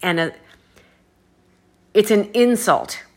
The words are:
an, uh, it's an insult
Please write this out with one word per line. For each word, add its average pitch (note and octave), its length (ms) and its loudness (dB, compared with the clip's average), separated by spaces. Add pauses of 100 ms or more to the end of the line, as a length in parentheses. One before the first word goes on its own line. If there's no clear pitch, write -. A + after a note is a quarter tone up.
an, F3 160 -2
uh, E3 120 -4 (1600)
it's G#3 180 4
an G#3 220 0
insult A#3 680 0 (140)